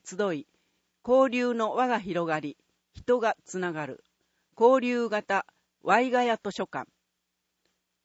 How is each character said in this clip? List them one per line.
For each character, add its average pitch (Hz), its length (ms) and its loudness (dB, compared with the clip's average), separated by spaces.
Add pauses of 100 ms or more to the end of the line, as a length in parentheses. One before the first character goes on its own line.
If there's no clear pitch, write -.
集 185 280 -4
い、 151 140 -8 (580)
交 262 240 4
流 247 240 -2
の 220 200 -2
輪 254 140 0
が 233 120 0
広 175 300 -4
が 156 100 -2
り、 147 160 -10 (380)
人 247 260 0
が 220 240 0
つ - 160 -10
な 180 140 -4
が 156 120 -6
る、 143 180 -14 (540)
交 254 220 6
流 240 300 -2
型 202 360 -2 (360)
ワ 196 180 4
イ 254 100 0
ガ 247 140 2
ヤ 233 180 -2
図 202 100 -8
書 190 160 -6
館、 131 220 -10 (1160)